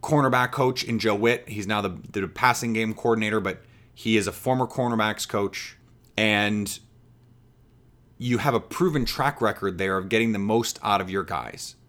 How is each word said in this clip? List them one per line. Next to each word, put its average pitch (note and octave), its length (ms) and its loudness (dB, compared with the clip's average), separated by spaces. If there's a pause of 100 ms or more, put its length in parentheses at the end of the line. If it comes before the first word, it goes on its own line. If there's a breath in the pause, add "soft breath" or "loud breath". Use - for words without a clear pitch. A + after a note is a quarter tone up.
cornerback B2+ 500 2
coach B2+ 320 0
in A#2 140 -2
Joe G#2+ 160 2
Witt. A#2 340 2
He's G#2 180 -8
now G#2 140 0
the, F#2 180 -2 (140)
the F#2+ 160 -2
passing A#2+ 440 2
game A2 220 -2
coordinator, A2 460 2
but F#2+ 220 -4 (300 soft breath)
he A2 240 0
is G2+ 120 4
a G2 40 -6
former B2+ 340 0
cornerbacks A2+ 600 0
coach. - 500 -4 (400)
And G#2 640 2 (1400)
you A#2+ 200 0
have C3 160 0
a A2 60 2
proven D3+ 440 0
track C#3 360 -2
record G2 380 -2
there F#2+ 180 0
of F#2+ 120 -4
getting A2+ 240 2
the G2+ 60 -2
most G#2+ 440 0
out G2+ 180 4
of F#2 100 -6
your F#2+ 140 -2
guys. - 500 -8 (140)